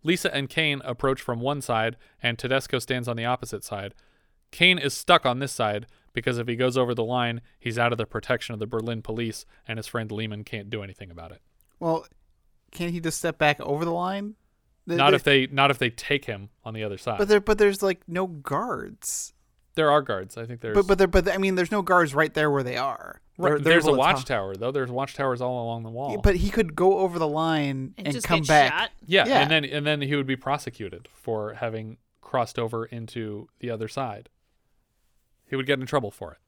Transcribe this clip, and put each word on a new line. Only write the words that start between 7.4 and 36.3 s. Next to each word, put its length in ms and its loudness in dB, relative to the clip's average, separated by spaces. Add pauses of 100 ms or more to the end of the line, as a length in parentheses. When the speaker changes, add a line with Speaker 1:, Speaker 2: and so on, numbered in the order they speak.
Speaker 1:
he's 200 -4
out 140 4
of 60 -2
the 80 -2
protection 480 -4
of 40 -10
the 80 -4
Berlin 360 -4
police, 420 -6 (240)
and 100 -6
his 80 -10
friend 240 -6
Lehman 340 -6
can't 260 -10
do 120 -6
anything 280 -16
about 220 -16
it. 100 -20 (380)
Speaker 2:
Well, 260 -2 (640)
can't 220 -4
he 80 -4
just 180 -2
step 200 -2
back 220 2
over 240 -2
the 80 -2
line? 420 -4 (540)
Th-, 80 0
Speaker 1:
Not 140 6
Speaker 2:
there 60 6
Speaker 1:
if 80 0
they, 240 6
not 220 4
if 80 0
they 120 2
take 360 -2
him 240 -10 (140)
on 100 -10
the 100 -6
other 140 -4
side. 200 -4
Speaker 2:
But 100 0
there, 120 8
but 180 2
there's, 240 4
like, 240 0
no 220 -2
guards. 1040 -6 (420)
Speaker 1:
There 160 4
are 120 6
guards. 360 -6
I 80 -10
think 140 -12
there's 140 -4
Speaker 2:
But, 120 6
but 120 4
there, 100 6
but, 200 -2
I 100 -2
mean, 180 0
there's 160 0
no 100 0
guards 320 4
right 180 2
there 180 2
where 120 0
they 140 -4
are. 440 -6 (180)
Speaker 1:
Right, 120 2
Speaker 2:
They're, 80 2
they're 160 4
Speaker 1:
there's 100 6
a 40 4
Speaker 2:
able 100 6
to 40 4
tunnel. 120 6
Speaker 1:
watchtower, 420 -4
though. 160 -4
There's 180 -2
watchtowers 520 -4
all 220 -4
along 180 -6
the 80 -12
wall. 220 -6
Speaker 2:
Yeah, 100 -4
but 140 6
he 120 2
could 260 0
go 260 6
over 180 0
the 100 0
line 680 0
Speaker 3:
And 80 -8
Speaker 2:
and 80 -2
Speaker 3:
just 120 -6
Speaker 2:
come 140 2
Speaker 3:
get 80 -2
Speaker 2:
back. 240 8
Speaker 3:
shot? 180 -2 (160)
Speaker 1:
Yeah, 220 4
Speaker 2:
Yeah. 140 4
Speaker 1:
and 80 2
then, 140 2
and 220 -4
then 140 0
he 160 -2
would 100 0
be 100 -2
prosecuted 760 -6
for 420 -6
having 440 -8 (240)
crossed 360 -2
over 280 -4
into 600 -10 (120)
the 100 -8
other 180 -6
side. 420 -8 (1120)
He 100 -10
would 120 -4
get 120 0
in 80 -8
trouble 240 -2
for 220 -14